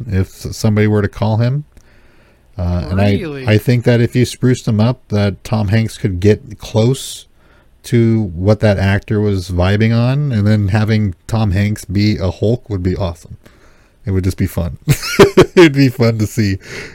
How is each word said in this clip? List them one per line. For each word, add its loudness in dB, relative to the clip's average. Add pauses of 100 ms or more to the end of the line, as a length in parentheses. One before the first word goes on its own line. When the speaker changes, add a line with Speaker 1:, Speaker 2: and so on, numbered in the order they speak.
Speaker 1:
if -2
s-, -12
somebody 2
were 2
to -2
call -2
him. -2 (920)
Uh, -4
and -2
Speaker 2:
Really? -2
Speaker 1:
I, 0
I 2
think 0
that 2
if -2
you 2
spruced -2
him 0
up, -2
that -2
Tom -4
Hanks -2
could -4
get 0
close -2 (580)
to 2 (120)
what 0
that 2
actor 0
was -2
vibing 2
on, 0
and 0
then 2
having 0 (100)
Tom -2
Hanks -2
be 0
a -2
Hulk -4
would -4
be 0
awesome. -8 (720)
It -2
would 0
just -2
be 0
fun. -6
<laughs> -8 (680)
It'd 6
be 4
fun 0
to 0
see. -2 (360)